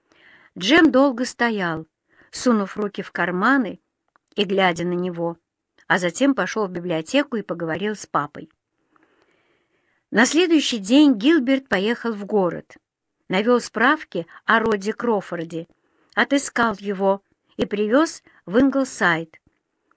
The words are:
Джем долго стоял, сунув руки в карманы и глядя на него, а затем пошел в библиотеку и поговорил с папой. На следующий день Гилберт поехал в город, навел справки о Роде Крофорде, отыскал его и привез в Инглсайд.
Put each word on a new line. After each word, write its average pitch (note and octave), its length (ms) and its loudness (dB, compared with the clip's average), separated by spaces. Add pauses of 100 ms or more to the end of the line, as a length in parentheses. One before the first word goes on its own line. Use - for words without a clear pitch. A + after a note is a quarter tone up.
(560)
Джем C4+ 360 4
долго B3+ 320 2
стоял, F#3+ 600 -4 (440)
сунув G#3+ 460 0
руки G3+ 260 -6
в - 80 -16
карманы F#3 680 0 (560)
и G#3 80 0
глядя F#3 400 0
на F3+ 80 -2
него, E3+ 460 -4 (500)
а F3 100 2
затем F#3+ 360 0
пошел G#3 320 -2
в F#3 40 -12
библиотеку F3+ 640 -4
и G#3 60 -6
поговорил F3 540 -6
с - 100 -16
папой. - 440 -6 (1600)
На A3+ 140 4
следующий D#4 500 2
день B3+ 380 4
Гилберт C4+ 540 2
поехал A3+ 440 -2
в G3+ 140 -10
город, F3+ 500 -2 (540)
навел A3 300 2
справки A3+ 640 -2 (180)
о A3+ 160 2
Роде G#3+ 320 -2
Крофорде, E3+ 760 -4 (460)
отыскал A#3 640 0
его G3 440 -2 (340)
и G3 80 -2
привез G#3+ 580 0 (220)
в F3+ 140 0
Инглсайд. B3+ 840 0 (560)